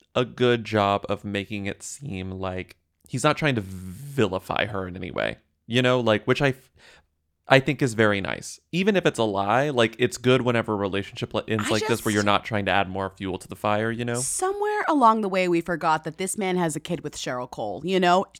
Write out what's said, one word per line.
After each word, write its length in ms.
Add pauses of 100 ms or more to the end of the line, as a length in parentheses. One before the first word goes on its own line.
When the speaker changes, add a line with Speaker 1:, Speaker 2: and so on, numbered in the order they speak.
(160)
Speaker 1:
a 80
good 400
job 460
of 160
making 400
it 160
seem 480
like 460 (300)
he's 160
not 140
trying 180
to 60
vilify 1040
her 240
in 80
any 140
way, 260 (300)
you 160
know, 180
like, 260
which 140
I 80
f-, 220 (760)
I 140
think 220
is 100
very 300
nice. 360 (140)
Even 240
if 80
it's 140
a 60
lie, 440
like, 300
it's 180
good 260
whenever 300
a 40
relationship 580
li-, 120
ends 200
Speaker 2:
I 40
Speaker 1:
like 160
this 180
where 80
you're 100
Speaker 2:
just 40
Speaker 1:
not 200
trying 180
to 80
add 160
more 220
fuel 280
to 80
the 100
fire, 360
you 140
know? 80
Speaker 2:
Somewhere 720
along 320
the 80
way, 200
we 120
forgot 440
that 120
this 220
man 180
has 200
a 40
kid 220
with 140
Cheryl 340
Cole, 340
you 160
know? 240 (160)